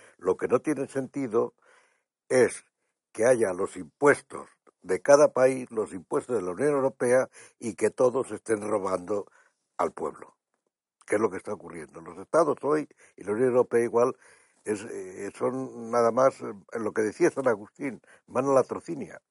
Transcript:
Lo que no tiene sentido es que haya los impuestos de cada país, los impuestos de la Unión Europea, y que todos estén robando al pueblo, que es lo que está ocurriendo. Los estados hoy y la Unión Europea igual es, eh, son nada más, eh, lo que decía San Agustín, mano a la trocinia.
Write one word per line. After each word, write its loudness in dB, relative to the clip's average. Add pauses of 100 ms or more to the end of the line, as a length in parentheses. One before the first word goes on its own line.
(180)
Lo 0
que -6
no 2
tiene -4
sentido -4 (760)
es 2 (480)
que 0
haya 4
los -6
impuestos 0 (340)
de -4
cada 8
país, 0
los -6
impuestos -6
de 0
la -6
Unión -2
Europea, 2 (300)
y -6
que 0
todos 0
estén -4
robando -2 (520)
al -2
pueblo, -10 (680)
que -2
es 2
lo 2
que -6
está -10
ocurriendo. -14
Los -16
estados 0
hoy -2 (280)
y -20
la -6
Unión 2
Europea 2
igual 2 (480)
es, -6
eh, -10
son -6
nada 4
más, 4
eh, -12
lo -4
que -2
decía 2
San -2
Agustín, -4 (260)
mano 0
a 6
la 6
trocinia. -8